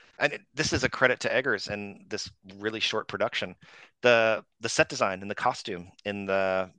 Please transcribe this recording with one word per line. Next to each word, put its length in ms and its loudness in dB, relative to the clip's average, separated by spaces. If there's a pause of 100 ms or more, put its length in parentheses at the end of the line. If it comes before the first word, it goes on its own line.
(200)
and 140 0
it, 80 -10 (120)
this 200 -2
is 100 0
a 60 2
credit 320 2
to 120 -2
Eggers 340 0
and 420 -10
this 200 -8 (280)
really 220 -4
short 280 -2
production. 480 -4 (460)
The, 420 6 (180)
the 80 -4
set 200 2
design 320 0
and 80 -8
the 60 -4
costume 560 -4 (140)
and 220 -6
the, 520 2